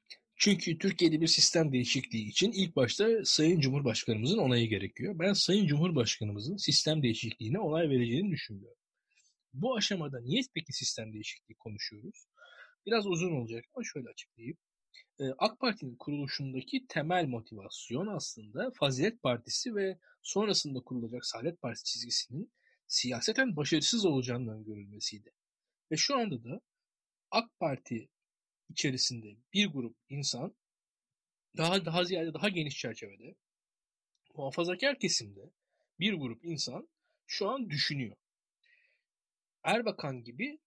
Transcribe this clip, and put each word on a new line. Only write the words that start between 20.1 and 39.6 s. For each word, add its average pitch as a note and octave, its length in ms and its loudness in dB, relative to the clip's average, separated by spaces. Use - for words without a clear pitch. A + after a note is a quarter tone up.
sonrasında E3+ 580 0
kurulacak A#2+ 460 -6
Saadet C3+ 360 -6
Partisi A2+ 220 -8
çizgisinin A#2+ 680 -6
siyaseten G3+ 680 0
başarısız D#3 480 2
olacağının B2 440 2
öngörülmesiydi. G#2+ 840 -10
Ve D#3 40 0
şu C#4 200 2
anda E3+ 280 -2
da D#3 160 -10
ak - 280 -2
Parti B2+ 500 -4
içerisinde A#2+ 680 -2
bir G3+ 140 4
grup B2+ 300 -6
insan C#3 460 -6
daha, E3+ 280 2
daha E3 200 2
ziyade E3 300 -2
daha E3+ 140 0
geniş D#3+ 300 -2
çerçevede A2+ 560 -10
muhafazakar F3 640 0
kesimde A2 520 -4
bir G3+ 140 2
grup C3 300 -6
insan E3 440 -6
şu - 220 -2
an A#3+ 220 -2
düşünüyor. C#3 460 -2